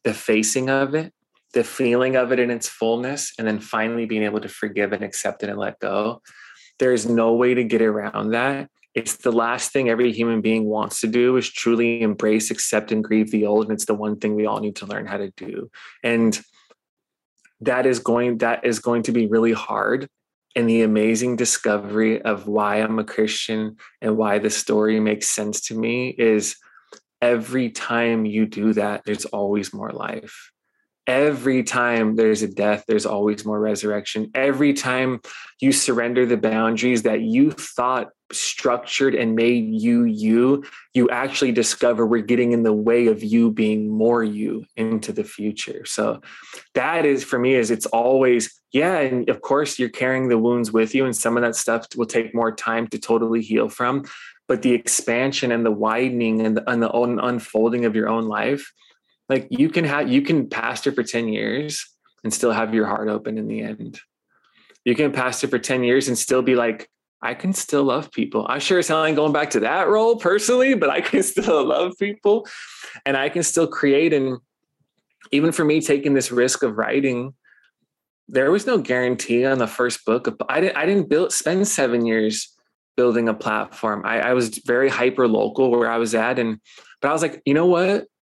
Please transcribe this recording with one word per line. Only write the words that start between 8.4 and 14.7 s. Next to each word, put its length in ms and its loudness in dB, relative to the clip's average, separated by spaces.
It's 220 -6
the 160 0
last 400 0
thing 180 0
every 220 2
human 300 0
being 240 0
wants 360 -4
to 60 0
do 280 4
is 140 0
truly 540 0
embrace, 480 0
accept, 400 -2
and 120 0
grieve 280 0
the 160 2
old. 180 2
And 80 -4
it's 120 -6
the 100 -2
one 240 -4
thing 160 -2
we 100 0
all 140 -2
need 160 -6